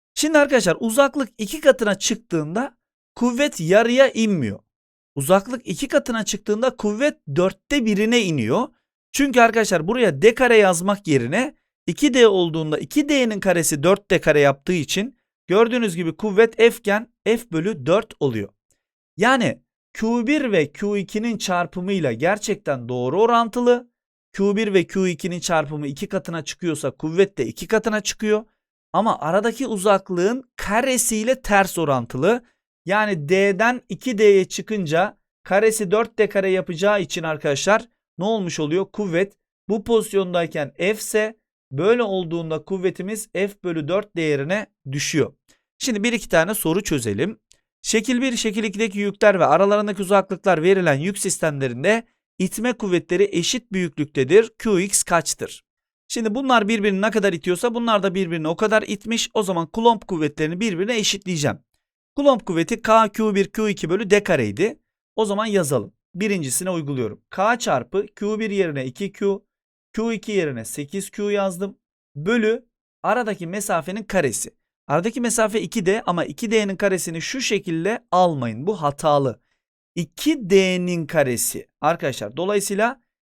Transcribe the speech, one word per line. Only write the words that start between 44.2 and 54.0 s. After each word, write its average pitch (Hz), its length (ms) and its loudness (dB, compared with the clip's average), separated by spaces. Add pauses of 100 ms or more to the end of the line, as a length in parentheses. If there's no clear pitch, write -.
düşüyor. 139 420 -2 (440)
Şimdi 214 240 -4
bir 233 100 0
iki 233 160 -4
tane 170 260 2
soru 170 280 0
çözelim. 131 560 -2 (440)
Şekil 240 400 0
bir, 254 140 -2
şekil 220 280 -2
ikideki 208 340 -4
yükler 202 420 2
ve 147 60 6
aralarındaki 202 560 2
uzaklıklar 190 600 0
verilen 180 320 4
yük 170 240 -4
sistemlerinde 151 880 -2 (320)
itme 220 340 -2
kuvvetleri 180 600 0
eşit 175 400 -4
büyüklüktedir. 170 880 0